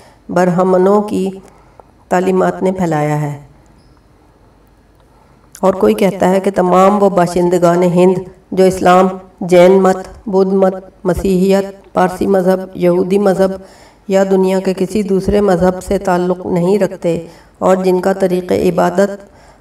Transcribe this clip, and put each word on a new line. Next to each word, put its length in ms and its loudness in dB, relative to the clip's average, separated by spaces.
برہمنوں 760 2
کی 280 -6
تعلیمات 540 -2
نے 100 -2
پھیلایا 480 -2
ہے۔ 180 -8
اور 140 2
کوئی 200 0
کہتا 360 0
ہے 100 2
کہ 140 -2
تمام 480 2
وہ 80 2
باشندگان 720 2
ہند 360 2
جو 120 2
اسلام، 420 2
جین 420 4
مت، 140 2
بدھ 280 0
مت، 200 2
مسیحیت، 920 -2
پارسی 320 -2
مذہب، 340 0
یہودی 440 0
مذہب 320 0
یا 220 2
دنیا 300 2
کے 160 -4
کسی 260 -4
دوسرے 380 -2
مذہب 420 0
سے 160 -4
تعلق 480 -2
نہیں 320 0
رکھتے 480 -4
اور 180 2
جن 240 0
کا 120 -2
طریق 400 -2
عبادت 840 -2